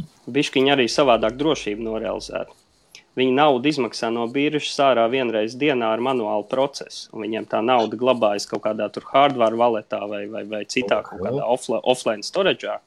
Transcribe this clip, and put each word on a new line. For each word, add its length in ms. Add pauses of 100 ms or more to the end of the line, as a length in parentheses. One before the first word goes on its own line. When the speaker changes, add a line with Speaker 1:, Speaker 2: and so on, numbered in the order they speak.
(300)
Speaker 1:
biškiņ 400
arī 160
savādāk 500
drošība 460
norealizēta. 720 (640)
Viņi 160
naudu 320
izmaksā 460
no 160
biržas 500
ārā 320
vienreiz 460
dienā 260 (100)
ar 60
manuālu 500
procesu, 640
un 100
viņiem 260
tā 160
nauda 340
glabājas 500
kaut 140
kādā 300
tur 100
hardware 540
valetā 520
vai, 200
vai, 160
vai 200
citā 380
kaut 180
kādā 220
Speaker 2:
Oho. 140
Speaker 1:
offla-, 280
offline 380
storage'ā. 640